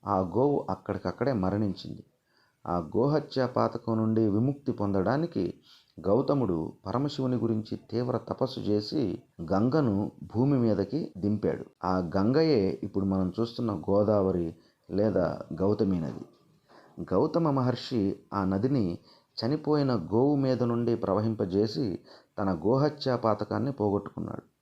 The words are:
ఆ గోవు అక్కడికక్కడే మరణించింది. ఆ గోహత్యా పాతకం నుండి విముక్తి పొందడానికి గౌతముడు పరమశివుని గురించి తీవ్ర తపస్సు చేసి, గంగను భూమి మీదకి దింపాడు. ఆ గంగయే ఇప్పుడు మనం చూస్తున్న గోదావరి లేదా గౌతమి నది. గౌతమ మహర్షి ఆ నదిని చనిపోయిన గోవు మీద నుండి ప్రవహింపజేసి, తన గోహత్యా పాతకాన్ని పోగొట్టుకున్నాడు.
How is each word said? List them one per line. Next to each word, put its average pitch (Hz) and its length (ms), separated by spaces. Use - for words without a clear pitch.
ఆ 98 140
గోవు 120 500
అక్కడికక్కడే 95 640
మరణించింది. 101 680
ఆ 87 100
గోహత్యా 127 720
పాతకం 113 500
నుండి 110 320
విముక్తి 127 420
పొందడానికి 101 840
గౌతముడు 104 680
పరమశివుని 127 520
గురించి 110 420
తీవ్ర 123 260
తపస్సు - 420
చేసి, 104 600
గంగను 104 720
భూమి 135 220
మీదకి 113 600
దింపాడు. 104 480
ఆ 90 340
గంగయే 123 640
ఇప్పుడు 101 220
మనం 95 340
చూస్తున్న 117 360
గోదావరి 95 800
లేదా 95 480
గౌతమి 95 460
నది. 69 260
గౌతమ 156 500
మహర్షి 123 680
ఆ 98 120
నదిని 98 540
చనిపోయిన 147 500
గోవు 110 400
మీద 131 280
నుండి 120 320
ప్రవహింపజేసి, 107 1040
తన 95 140
గోహత్యా 131 640
పాతకాన్ని 110 560
పోగొట్టుకున్నాడు. 101 920